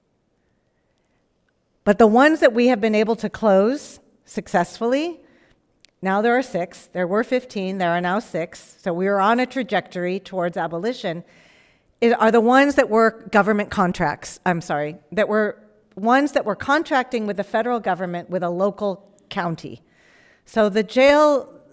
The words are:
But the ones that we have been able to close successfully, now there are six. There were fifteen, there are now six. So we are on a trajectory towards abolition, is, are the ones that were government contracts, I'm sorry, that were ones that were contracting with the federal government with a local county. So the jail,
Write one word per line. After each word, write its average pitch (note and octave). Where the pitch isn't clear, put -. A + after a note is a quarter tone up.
But G3+
the A#3
ones C#4
that C4
we A#3+
have B3
been A3
able G#3+
to G#3+
close G#3+
successfully, C4
now F#3+
there A#3+
are B3+
six. -
There F3+
were F#3+
fifteen, G#3
there F3
are F3
now F3+
six. -
So F#3
we F3+
are G3+
on A3
a B3+
trajectory F#3+
towards F#3
abolition, F3
is, A#3
are A3
the A#3
ones C4+
that B3+
were A3
government G3+
contracts, F3+
I'm F3
sorry, D3+
that G3
were G#3
ones B3+
that C4
were G3+
contracting C4+
with G3+
the G3
federal A3+
government F3
with F3+
a F3
local F#3+
county. E3+
So G#3+
the G#3
jail, C#4+